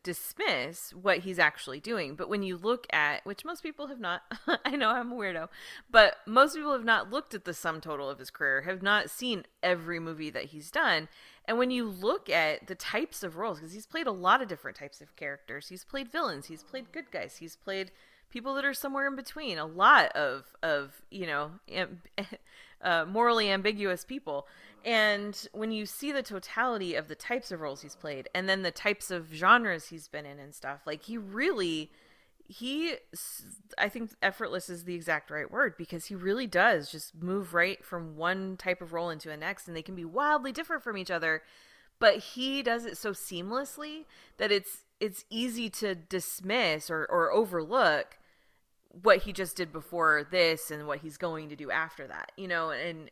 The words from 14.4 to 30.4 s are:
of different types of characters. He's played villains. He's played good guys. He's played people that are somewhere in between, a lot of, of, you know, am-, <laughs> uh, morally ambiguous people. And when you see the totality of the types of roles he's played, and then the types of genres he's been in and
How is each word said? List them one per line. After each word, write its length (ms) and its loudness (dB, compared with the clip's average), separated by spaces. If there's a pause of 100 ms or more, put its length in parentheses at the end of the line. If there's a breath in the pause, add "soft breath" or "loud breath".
of 60 -4
different 300 -10
types 240 -16
of 160 -20
characters. 540 -10
He's 140 -16
played 280 -8
villains. 340 -2
He's 160 -14
played 300 -12
good 180 -12
guys. 280 -8
He's 180 -16
played 340 -6 (400)
people 240 -6
that 100 -2
are 100 0
somewhere 340 -2
in 80 -4
between, 420 -8
a 80 -4
lot 460 8
of, 500 -2
of, 480 0
you 160 -8
know, 240 -2 (180)
am-, 320 -6 (160)
<laughs> 640 -12
uh, 260 4
morally 440 4
ambiguous 540 0
people. 420 -6 (380 soft breath)
And 680 2
when 200 -4
you 140 -4
see 260 -6
the 100 0
totality 720 -2
of 140 -4
the 60 -8
types 360 -4
of 120 -6
roles 180 -6
he's 160 -16
played, 380 -8
and 120 0
then 160 2
the 80 0
types 400 -2
of 220 -6
genres 540 6
he's 220 -16
been 180 -10
in 120 -16
and 160 -18